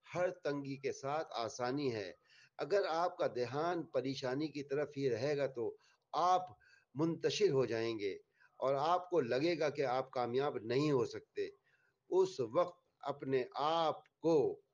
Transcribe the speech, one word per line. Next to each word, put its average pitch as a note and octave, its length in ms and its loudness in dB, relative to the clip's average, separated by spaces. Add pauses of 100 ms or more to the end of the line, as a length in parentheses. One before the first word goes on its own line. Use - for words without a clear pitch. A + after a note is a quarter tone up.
(160)
ہر F3+ 140 2
تنگی C#3+ 460 -6
کے C3+ 160 -4
ساتھ D3 400 -6
آسانی B2 600 -2
ہے۔ F#2+ 200 -6 (440)
اگر D#3+ 320 0
آپ E3 280 0
کا D3 100 0
دھیان C#3+ 560 -2
پریشانی C3+ 640 -2
کی C#3+ 160 -6
طرف D3 340 0
ہی C#3 120 4
رہے C3+ 280 2
گا C#3 100 2
تو A#2 300 -4 (360)
آپ F3+ 320 4 (480)
منتشر D#3 560 2
ہو C3+ 160 4
جائیں A2+ 340 -2
گے G2+ 140 -2 (440)
اور C3+ 160 0
آپ E3+ 360 0
کو E3+ 120 4
لگے C#3 380 0
گا D3+ 100 2
کہ C#3+ 160 0
آپ C3 260 -2
کامیاب B2+ 460 -2
نہیں C3 340 0
ہو A#2+ 140 4
سکتے۔ G2+ 440 -6 (600)
اس F#3 300 2
وقت C3 460 -2 (140)
اپنے C3+ 440 -2 (120)
آپ D#3 640 -2
کو C#3+ 420 2 (120)